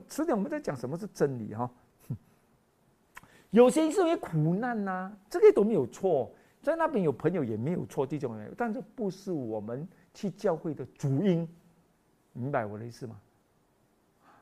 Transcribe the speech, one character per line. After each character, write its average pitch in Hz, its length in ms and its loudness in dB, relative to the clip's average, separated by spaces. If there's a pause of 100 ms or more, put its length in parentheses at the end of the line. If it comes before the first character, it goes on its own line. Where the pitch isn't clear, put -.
迟 320 200 -4
点 294 100 2
我 190 60 0
们 269 80 -4
再 302 100 -4
讲 180 160 -6
什 - 100 -8
么 151 120 -6
是 208 80 -10
真 139 320 0
理 107 160 -8
哈。 120 160 -4 (960)
<laughs> - 840 -20
有 240 220 8
些 320 200 2
是 403 100 0
因 330 80 4
为 339 100 2
苦 160 360 0
难 226 300 -4
呐， 185 260 -6 (200)
这 349 100 -2
个 427 140 12
都 208 100 4
没 226 80 2
有 143 140 2
错， 147 440 0 (300)
在 311 160 0
那 330 100 0
边 269 160 0
有 156 80 4
朋 156 220 0
友 175 100 0
也 113 140 -2
没 123 160 -2
有 - 140 -4
错， 135 200 -2
弟 147 140 -6
兄 131 100 -6
姊 110 80 -10
妹， 107 200 -14
但 240 120 -2
是 220 80 -6 (160)
不 208 160 -4
是 - 220 -10
我 117 260 -4
们 120 300 -8 (240)
去 - 160 -8
教 180 260 -2
会 156 200 -6
的 131 100 -12 (100)
主 135 280 0
因， 170 260 2 (840)
明 127 180 -6
白 120 140 0
我 104 120 -10
的 110 60 -12
意 120 60 -12
思 120 160 -14
吗？ 110 120 -14 (1200)